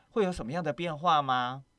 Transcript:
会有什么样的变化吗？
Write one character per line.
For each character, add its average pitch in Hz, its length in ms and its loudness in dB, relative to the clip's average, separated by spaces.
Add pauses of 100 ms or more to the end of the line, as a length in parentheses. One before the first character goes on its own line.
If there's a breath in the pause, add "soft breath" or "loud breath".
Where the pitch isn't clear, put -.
(120)
会 220 140 2
有 180 60 0
什 175 140 -6
么 120 60 -6
样 175 120 -2
的 151 100 -2
变 170 240 -4
化 156 240 4
吗？ 127 420 0 (160)